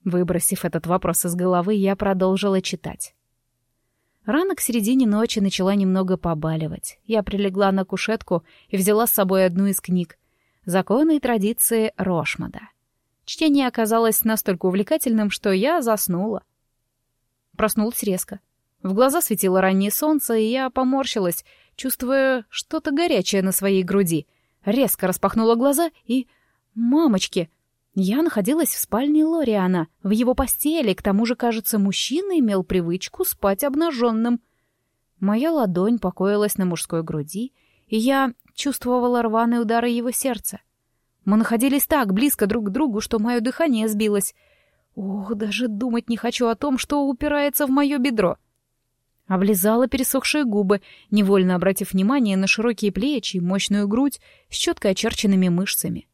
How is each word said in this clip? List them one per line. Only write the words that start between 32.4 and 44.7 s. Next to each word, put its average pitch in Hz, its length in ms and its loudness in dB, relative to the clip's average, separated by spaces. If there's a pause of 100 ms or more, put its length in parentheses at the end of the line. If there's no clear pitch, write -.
привычку 185 600 -4
спать - 380 -2
обнаженным. 240 760 0 (800)
Моя 226 320 0
ладонь 220 460 0
покоилась 208 600 -2
на 185 60 0
мужской 170 360 -4
груди, 160 520 -8 (340)
и 220 100 -2
я 262 380 2 (180)
чувствовала 247 680 0
рваные 233 380 2
удары 233 280 0
его 240 220 -2
сердца. 226 480 -6 (680)
Мы 202 120 4
находились 233 500 2
так 240 260 2
близко 226 320 2
друг 214 220 -2
к - 20 -2
другу, 214 320 -2
что - 160 -4
мое 233 240 0
дыхание 247 460 0
сбилось. 208 480 0 (580)